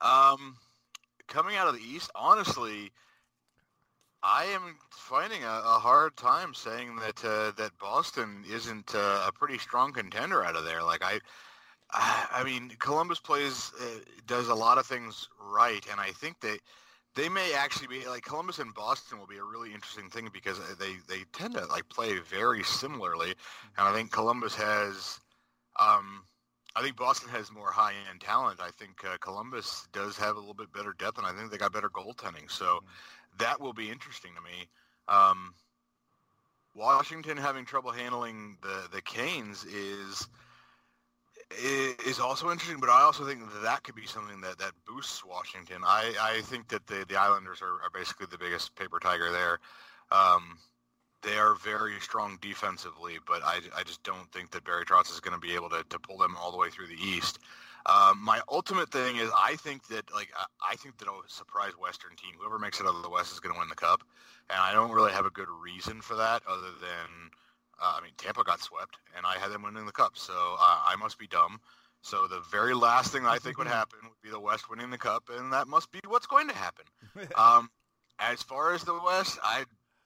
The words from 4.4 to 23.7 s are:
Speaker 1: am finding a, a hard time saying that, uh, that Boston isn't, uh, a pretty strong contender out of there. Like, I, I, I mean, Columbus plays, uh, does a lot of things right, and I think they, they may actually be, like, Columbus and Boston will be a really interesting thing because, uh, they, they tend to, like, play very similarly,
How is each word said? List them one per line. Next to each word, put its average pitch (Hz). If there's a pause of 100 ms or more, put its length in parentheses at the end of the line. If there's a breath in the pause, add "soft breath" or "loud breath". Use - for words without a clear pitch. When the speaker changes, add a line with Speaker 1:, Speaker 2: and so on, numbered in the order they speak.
Speaker 1:
am 185 (140)
finding 170
a, -
a 113
hard 139
time 143
saying 117
that, 110
uh, 107
that 107
Boston 107
isn't, 113
uh, 101
a 98
pretty 135
strong 127
contender 113
out 85
of 80
there. 82
Like, 82
I, 98 (720 loud breath)
I, -
I 127
mean, 127
Columbus 160
plays, 143
uh, 123 (420)
does 123
a 117
lot 113
of 131
things 117 (120)
right, 104 (100)
and 101
I 95
think 156
they, 107 (580 soft breath)
they 151
may 185
actually 139
be, 127
like, 123
Columbus 165
and 123
Boston 110
will 98
be 98
a 101
really 110
interesting 104
thing 113
because, 95
uh, 98 (160)
they, 98 (140)
they 95 (100)
tend 233
to, 90
like, 87
play 110
very 104
similarly, 92 (420 loud breath)